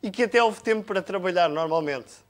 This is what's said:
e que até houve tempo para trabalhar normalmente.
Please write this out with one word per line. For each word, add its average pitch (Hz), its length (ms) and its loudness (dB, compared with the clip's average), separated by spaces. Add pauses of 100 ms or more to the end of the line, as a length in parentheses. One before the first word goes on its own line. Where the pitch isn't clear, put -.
e 208 80 -6
que 240 120 0
até 240 180 4
houve 220 200 2
tempo 220 220 0
para 190 180 -2
trabalhar 180 480 0
normalmente. 151 640 -2 (160)